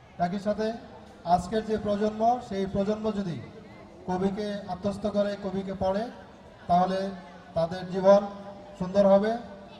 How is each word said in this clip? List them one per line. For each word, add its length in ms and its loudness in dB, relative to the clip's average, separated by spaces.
একই 220 0
সাথে 340 0
আজকের 400 2
যে 120 0
প্রজন্ম, 640 2
সেই 160 -2
প্রজন্ম 460 0
যদি 300 -4
কবিকে 460 -2
আত্মস্থ 400 -4
করে, 360 0
কবিকে 360 -4
পড়ে, 320 0
তাহলে 420 2
তাদের 380 -2
জীবন 360 6
সুন্দর 280 4
হবে। 300 6